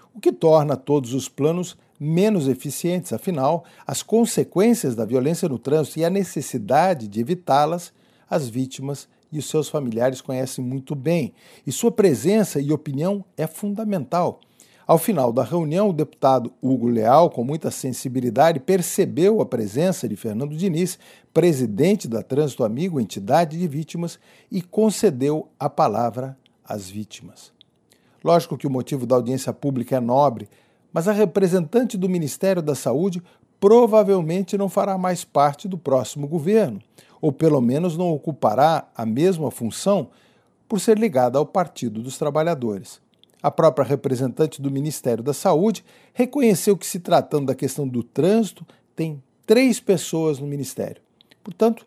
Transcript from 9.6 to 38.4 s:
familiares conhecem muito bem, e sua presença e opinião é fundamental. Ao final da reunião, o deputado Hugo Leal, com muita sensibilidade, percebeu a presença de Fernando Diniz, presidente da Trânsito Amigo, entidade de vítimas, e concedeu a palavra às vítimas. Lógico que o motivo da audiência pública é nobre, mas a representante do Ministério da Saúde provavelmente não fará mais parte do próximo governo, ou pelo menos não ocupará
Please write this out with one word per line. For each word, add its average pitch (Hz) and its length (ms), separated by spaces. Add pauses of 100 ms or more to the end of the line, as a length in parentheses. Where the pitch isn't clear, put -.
familiares 131 520
conhecem 131 440
muito 135 320
bem, 139 360 (320)
e - 60
sua 233 220
presença 185 680
e 143 120
opinião 156 520 (120)
é 151 100
fundamental. 190 920 (440)
Ao 165 140
final 139 340
da 123 120
reunião, 170 460
o - 20
deputado 131 680
Hugo 123 280
Leal, 120 420
com 120 140
muita 147 260
sensibilidade, 127 880
percebeu 185 840
a 123 60
presença 120 600
de 101 80
Fernando 127 400
Diniz, 170 420 (340)
presidente 147 760
da 110 160
Trânsito 139 400
Amigo, 139 360
entidade 139 560
de 180 120
vítimas, 165 500 (320)
e 190 100
concedeu 156 840 (140)
a 147 100
palavra 123 640 (280)
às 98 260
vítimas. - 600 (720)
Lógico 170 360
que - 80
o 143 40
motivo 131 360
da 120 80
audiência 123 360
pública 131 460
é 127 40
nobre, 120 480 (440)
mas 170 140
a 214 60
representante 196 840
do 185 120
Ministério 180 520
da 147 140
Saúde 170 480 (380)
provavelmente 196 960
não 196 100
fará 196 300
mais 185 260
parte 143 440
do 180 100
próximo 135 480
governo, 156 560 (360)
ou 156 140
pelo 147 300
menos 151 340
não 175 140
ocupará 143 840